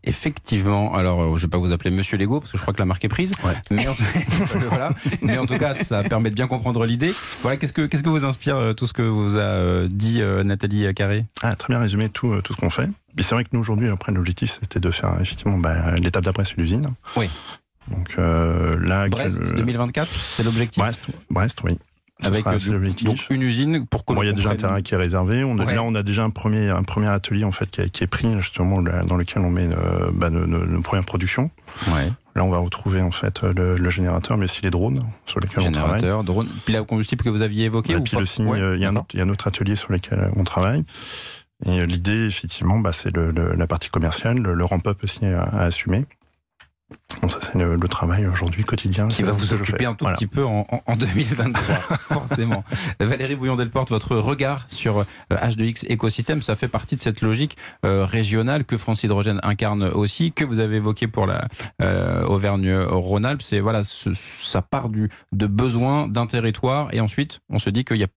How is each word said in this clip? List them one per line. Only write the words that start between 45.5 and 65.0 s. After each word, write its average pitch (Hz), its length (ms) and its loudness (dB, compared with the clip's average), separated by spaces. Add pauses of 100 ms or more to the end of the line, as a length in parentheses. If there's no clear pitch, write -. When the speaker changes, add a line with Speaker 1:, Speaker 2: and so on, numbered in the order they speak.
Speaker 2:
assumer. 90 420 0 (1160)
Donc 87 80 2
ça, - 100 -4
c'est - 160 -6
le, 87 200 2
le 90 120 0
travail 90 380 0
aujourd'hui 92 380 0
quotidien 104 420 0
Speaker 1:
Qui 110 160 0
Speaker 2:
que, - 40 2
Speaker 1:
va - 40 0
vous 104 80 0
Speaker 2:
que 101 80 0
je 113 80 0
Speaker 1:
occuper 101 240 -2
Speaker 2:
fais. 123 60 0
Speaker 1:
un 117 100 -2
tout - 120 -4
Speaker 2:
Voilà. 92 100 0
Speaker 1:
petit - 100 -2
peu 139 180 0
en, 107 280 0
en, 123 120 -4
en 117 120 0
deux 120 180 2
mille 139 100 2
vingt-trois, 117 520 0
Speaker 2:
<laughs> - 240 -4
Speaker 1:
forcément. 117 640 -2 (340)
Valérie 135 380 0
Bouillon-Delporte, 127 540 -2
votre 135 260 0
regard 135 500 0
sur, 107 320 0
euh, 104 60 2 (260)
H 113 240 0
deux 110 120 0
X 113 220 -4
écosystème, 117 540 0
ça 107 140 0
fait 131 100 -2
partie - 300 -4
de - 40 -6
cette 110 200 -2
logique, 117 360 0 (280)
euh, 98 200 4
régionale 113 600 0
que 120 120 -2
France 110 280 -2
Hydrogène 101 400 2
incarne 104 400 0
aussi, 104 480 2
que 156 120 0
vous 120 140 0
avez 110 180 2
évoquée 107 300 0
pour 107 200 0
la, 92 200 -2 (340)
euh, 90 440 2
Auvergne-Rhône-Alpes. 98 1160 2
C'est, 101 180 0
voilà, 107 240 0
ce, - 280 -4
ça - 480 -2
part 123 280 -4
du, 107 220 0 (200)